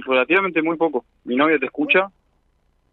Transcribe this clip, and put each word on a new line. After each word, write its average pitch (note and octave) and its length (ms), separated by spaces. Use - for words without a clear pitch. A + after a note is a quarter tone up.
relativamente D#3 560
muy E3 140
poco. D3+ 280
Mi B2 120
novia D3+ 220
te B2+ 80
escucha. F#3 440